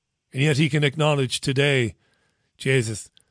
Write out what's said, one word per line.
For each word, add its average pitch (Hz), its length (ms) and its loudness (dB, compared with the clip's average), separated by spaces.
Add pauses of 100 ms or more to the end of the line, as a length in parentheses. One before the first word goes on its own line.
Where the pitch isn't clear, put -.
(340)
And 131 100 -2
yet 151 140 2
he 151 120 4
can 151 140 0
acknowledge 143 580 0
today, 139 540 0 (640)
"Jesus, 120 520 -2 (220)